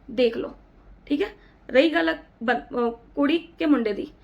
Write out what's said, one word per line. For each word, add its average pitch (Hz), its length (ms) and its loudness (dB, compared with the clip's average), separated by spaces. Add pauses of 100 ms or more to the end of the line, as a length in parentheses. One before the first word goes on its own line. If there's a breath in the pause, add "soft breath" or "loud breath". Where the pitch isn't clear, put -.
(100)
ਦੇਖ 233 260 2
ਲਓ, - 180 -8 (520)
ਠੀਕ 294 160 -2
ਹੈ। 415 60 -4 (420 soft breath)
ਰਹੀ 302 240 4
ਗੱਲ 330 220 0 (280)
ਬੰ-, 220 160 0
ਅਹ 240 300 -4 (240)
ਕੁੜੀ 294 240 2 (200)
ਕੇ 320 80 -2
ਮੁੰਡੇ 240 260 2
ਦੀ, 202 140 -8 (180 soft breath)